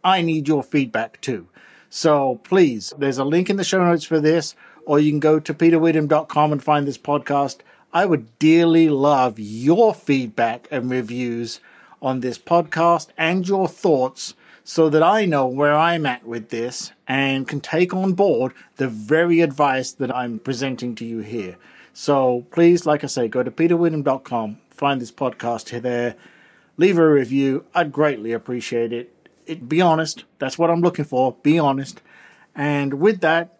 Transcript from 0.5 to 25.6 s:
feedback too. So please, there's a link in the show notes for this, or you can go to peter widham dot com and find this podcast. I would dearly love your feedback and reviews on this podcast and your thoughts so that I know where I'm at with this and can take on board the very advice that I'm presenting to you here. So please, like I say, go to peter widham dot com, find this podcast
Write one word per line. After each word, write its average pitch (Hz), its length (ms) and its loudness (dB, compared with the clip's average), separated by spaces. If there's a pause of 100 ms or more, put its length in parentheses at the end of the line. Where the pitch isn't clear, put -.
feedback 113 560 -4
too. 101 280 -8 (420)
So 143 540 0
please, 151 540 0
there's 135 200 -2
a 135 80 -2
link 175 240 0
in 202 80 -2
the 190 80 -4
show 185 180 2
notes 170 220 2
for 160 140 0
this, 156 360 0 (300)
or 147 140 2
you 151 120 2
can 147 80 -2
go 156 200 4
to 151 140 -8
peter 165 260 4
widham 156 280 2
dot 156 220 0
com 151 220 2
and 143 120 -4
find 147 240 0
this 135 100 -6
podcast. 143 600 -2 (340)
I 180 140 2
would 139 340 -2
dearly 165 500 6
love 131 500 2
your 143 540 2
feedback 120 800 -2
and 127 180 -6
reviews 120 680 -6 (420)
on 131 200 -4
this 123 160 -6
podcast 170 680 0 (100)
and 175 280 -2
your 190 220 0
thoughts 139 680 -2 (280)
so 160 240 2
that 156 160 4
I 208 220 4
know 143 220 0
where 147 280 2
I'm 165 300 2
at 123 200 -6
with 117 220 -10
this 120 460 -8 (160)
and 135 360 -2
can 147 140 -8
take 180 340 -2
on 185 200 -2
board 156 400 0 (240)
the 135 100 -2
very 156 540 0
advice 135 500 0
that 123 240 -6
I'm 120 240 -6
presenting 123 560 -6
to 113 100 -12
you 113 140 -8
here. 104 380 -10 (340)
So 131 600 0
please, 170 340 4
like 151 180 0
I 139 40 -8
say, 123 200 -2
go 127 160 -2
to 120 80 -4
peter 170 240 0
widham 165 280 0
dot 135 200 -2
com, 110 360 -6 (100)
find 139 320 -2
this 113 100 -12
podcast 120 680 -6